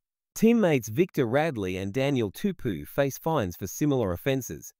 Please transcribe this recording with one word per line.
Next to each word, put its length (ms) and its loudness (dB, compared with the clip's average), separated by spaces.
Teammates 540 4
Victor 360 0
Radley 520 -2
and 160 -6
Daniel 360 0
Tupou 560 -4
face 320 -2
fines 380 0
for 120 -8
similar 440 0
offences 680 -4